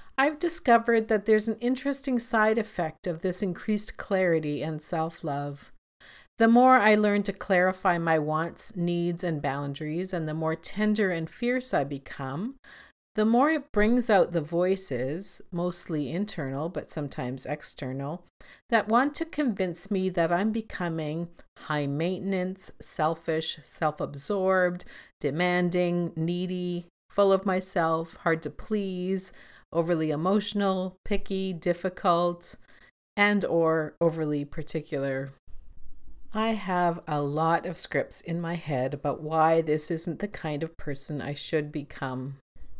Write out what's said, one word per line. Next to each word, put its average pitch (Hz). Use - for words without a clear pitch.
I've 294
discovered 233
that 214
there's 214
an 220
interesting 262
side 220
effect 170
of 165
this 185
increased 208
clarity 160
and 156
self-love. 143
The 226
more 254
I 214
learn 208
to 202
clarify 185
my 165
wants, 156
needs, 175
and 165
boundaries, 151
and 160
the 156
more 160
tender 208
and 165
fierce 247
I 143
become, 143
the 214
more 240
it 311
brings 220
out 185
the 165
voices, 170
mostly 170
internal 156
but -
sometimes 139
external, 139
that 214
want 262
to -
convince 190
me 185
that 175
I'm 202
becoming 165
high 147
maintenance, 180
selfish, 160
self-absorbed, 180
demanding, 175
needy, 175
full 202
of 190
myself, 170
hard 165
to 151
please, 190
overly 160
emotional, 190
picky, 190
difficult, 175
and 208
or 160
overly 156
particular. 139
I 220
have 180
a 151
lot 160
of 170
scripts -
in 170
my 170
head 143
about 147
why 160
this 156
isn't 160
the 208
kind 156
of 160
person 147
I 143
should 147
become. 139